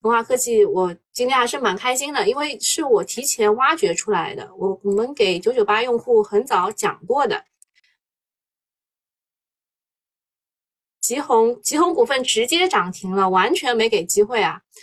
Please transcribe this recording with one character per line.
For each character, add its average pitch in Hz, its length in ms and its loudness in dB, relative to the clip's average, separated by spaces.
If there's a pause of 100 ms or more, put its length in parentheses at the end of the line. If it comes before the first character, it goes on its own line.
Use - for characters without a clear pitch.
恒 220 80 0
华 233 140 2
科 254 120 0
技 233 280 4
我 185 280 0 (200)
今 247 160 -2
天 269 100 2
还 240 80 2
是 269 100 -6
蛮 214 200 -2
开 254 180 -2
心 285 180 -6
的， 214 160 0
因 233 60 0
为 220 240 -6
是 - 240 -2
我 226 220 4
提 233 180 -10
前 214 320 2
挖 269 220 2
掘 170 180 0
出 - 160 -6
来 175 240 -2
的， 110 220 -14
我， 190 260 -4
我 202 80 -2
们 233 240 0
给 185 240 0
九 220 140 0
九 247 120 2
八 214 200 0
用 247 120 -2
户 233 240 2
很 208 240 0
早 180 280 0
讲 - 340 -6
过 277 220 0
的。 - 160 -4 (3500)
吉 262 200 -4
宏， 233 420 2
吉 - 160 -2
宏 339 160 2
股 480 100 4
份 269 180 0
直 226 240 0
接 349 220 0
涨 185 220 0
停 185 200 -10
了， 190 180 0
完 185 260 2
全 247 220 -2
没 220 120 2
给 190 160 0
机 202 180 0
会 214 200 0
啊。 165 180 -4 (220)